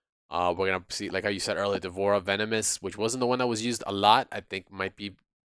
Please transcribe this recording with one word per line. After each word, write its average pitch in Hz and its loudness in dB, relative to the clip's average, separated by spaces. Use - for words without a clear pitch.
Uh, 87 2
we're 95 0
gonna 92 0
see, - -8
like 92 -4
how 104 0
you 101 -2
said 101 -4
earlier, 98 0
D'Vorah 98 0
Venomous, 107 0
which 95 -8
wasn't 113 -2
the 123 2
one 127 2
that 127 0
was 113 -2
used 117 -4
a 101 -4
lot. 107 6
I 104 -8
think 95 -10
might 95 -6
be, 101 -12